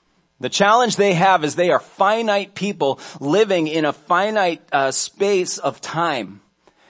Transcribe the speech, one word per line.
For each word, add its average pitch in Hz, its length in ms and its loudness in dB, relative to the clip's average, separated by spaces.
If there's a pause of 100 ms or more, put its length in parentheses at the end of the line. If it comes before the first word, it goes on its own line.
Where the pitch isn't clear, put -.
(400)
The - 100 -6
challenge 220 460 2
they 196 180 2
have 175 300 2
is 147 100 -4
they 175 160 0
are 139 100 2
finite 202 720 -2
people 156 460 -4 (200)
living 175 480 2
in 156 180 -2
a 143 80 0
finite, 185 680 -2 (100)
uh, 135 180 0
space 190 680 -2
of 147 240 -6
time. 131 600 -6 (500)